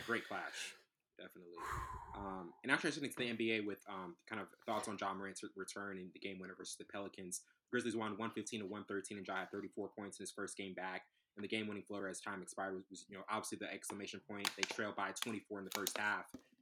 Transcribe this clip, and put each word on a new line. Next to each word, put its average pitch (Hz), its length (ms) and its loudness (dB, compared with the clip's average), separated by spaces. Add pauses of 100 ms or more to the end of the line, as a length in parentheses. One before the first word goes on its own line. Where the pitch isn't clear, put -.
great 113 180 4
clash. - 480 -2 (440)
Definitely. 90 360 -12 (640)
Um, 95 380 -2 (100)
and 123 80 4
now 147 60 12
transitioning 143 340 2
to - 60 -10
the 123 100 2
N 117 80 2
B 113 180 6
A 110 60 6
with, 104 200 0 (100)
um, 92 260 -4 (100)
kind 107 160 -2
of 85 60 -4 (180)
thoughts 107 220 2
on 101 120 -2
Ja 98 140 4
Morant's 98 300 -4
re-, 101 140 -6
return 98 400 -4
in 92 160 -6
the - 60 -14
game 95 200 -4
winner 92 180 -6
versus 92 200 -6
the - 80 -10
Pelicans. 95 560 -4 (300)
Grizzlies 117 240 4
won 107 220 2
one 110 140 0
fifteen 110 280 -2
to 101 80 -2
one 101 180 -2
thirteen, 101 320 -2
and 92 100 -4
Ja 98 80 0
had 92 160 0
thirty-four 101 460 -2
points 101 220 -4
in 98 40 -6
his 92 80 -4
first 98 260 -2
game 95 160 -2
back. 92 300 -2 (320)
And 104 80 -4
the 98 40 0
game-winning 107 340 2
floater 98 260 -2
as 92 140 -2
time 95 220 -2
expired 98 320 0
was, 95 160 -4
was, 92 180 -10
you 98 80 -8
know, 98 100 -6
obviously 107 320 2
the 104 140 -2
exclamation 101 460 -4 (100)
point. 101 260 0
They 98 80 -2
trailed 104 320 4
by 98 160 4
twenty-four 104 460 0
in 95 80 -2
the 92 60 -4
first 98 260 4
half. 104 280 4 (360)